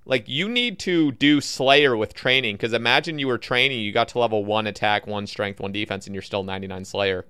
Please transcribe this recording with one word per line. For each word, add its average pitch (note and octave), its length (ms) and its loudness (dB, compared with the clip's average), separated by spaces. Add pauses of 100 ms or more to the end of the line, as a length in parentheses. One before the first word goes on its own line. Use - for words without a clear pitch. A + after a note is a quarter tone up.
like, B2+ 240 -2
you D3+ 200 -4
need A#3+ 320 -2
to D#3+ 320 2
do C#3+ 280 4
Slayer C3+ 560 4
with G#2+ 180 -2
training, B2+ 440 0
'cause A2+ 140 -2
imagine C3 460 2
you C#3 100 -2
were A#2+ 100 0
training, C3 420 0
you G#2 120 -2
got A#2 160 2
to - 100 -4
level A2 260 2
one G#2+ 220 0
attack, G#2 400 0
one G2+ 200 -6
strength, G2+ 340 -6
one G2+ 120 -6
defense, G#2 340 -6
and G2+ 80 -10
you're F#2+ 80 -8
still G2+ 200 -4
ninety-nine F#2+ 420 -8
Slayer. F#2+ 460 -2